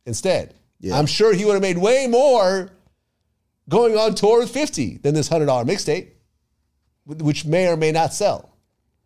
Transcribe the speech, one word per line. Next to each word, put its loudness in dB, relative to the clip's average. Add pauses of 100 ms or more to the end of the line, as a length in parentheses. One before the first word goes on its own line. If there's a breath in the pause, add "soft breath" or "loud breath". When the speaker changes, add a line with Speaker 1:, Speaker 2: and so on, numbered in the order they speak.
Speaker 1:
instead. -4 (260)
Speaker 2:
Yeah. -6
Speaker 1:
I'm 2
sure 2
he -2
would 2
have 0
made -2
way 2
more 2 (960)
going 2
on 0
tour 4
with -2
fifty -4
than -2
this -2
hundred 0
dollar 0
mixtape, -4 (960)
wh-, -14
which -2
may 0
or 0
may 0
not -2
sell. -4 (560)